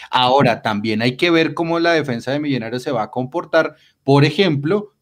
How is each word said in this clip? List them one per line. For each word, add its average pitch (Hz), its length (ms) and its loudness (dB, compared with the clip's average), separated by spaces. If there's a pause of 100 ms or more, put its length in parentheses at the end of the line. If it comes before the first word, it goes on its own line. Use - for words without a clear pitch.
Ahora, 127 520 2
también 107 400 -2
hay 127 160 0
que 175 140 0
ver 160 220 2
cómo 165 260 -2
la 170 140 2
defensa 127 380 -2
de 147 80 -4
Millonarios 123 440 -4
se 151 80 -6
va 113 120 -2
a 107 80 -10
comportar, 151 640 -2 (280)
por 139 220 6
ejemplo, 165 760 0